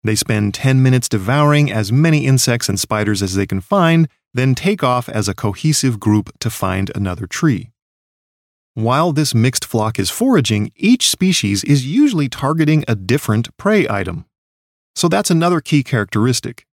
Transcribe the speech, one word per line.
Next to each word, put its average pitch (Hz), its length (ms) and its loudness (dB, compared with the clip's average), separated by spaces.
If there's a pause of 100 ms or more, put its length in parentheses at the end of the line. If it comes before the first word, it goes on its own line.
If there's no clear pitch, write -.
They 113 120 0
spend 107 400 -2
ten 131 280 2
minutes 127 260 2
devouring 147 640 2
as 104 220 -2
many 147 340 2
insects 127 420 0
and 98 120 -2
spiders 104 420 -2
as 95 120 -4
they 98 120 0
can 95 140 -4
find, 165 480 2 (240)
then 131 220 2
take 196 280 -2
off 123 260 0
as 104 200 -2
a 98 60 -4
cohesive 117 680 -2
group 107 380 2
to 113 120 -6
find 95 440 -4
another 95 320 -6
tree. 120 440 -2 (1040)
While 135 380 0
this 143 220 -2
mixed 117 300 2
flock 110 340 -2
is 123 120 -2
foraging, 131 680 0
each - 340 2
species 104 540 0
is 139 220 2
usually 185 420 0
targeting 151 580 0
a 117 80 0
different 107 600 -2
prey 208 340 2
item. 92 360 -6 (680)
So - 140 -2
that's 175 220 0
another 170 300 2
key 147 220 0
characteristic. 120 920 -2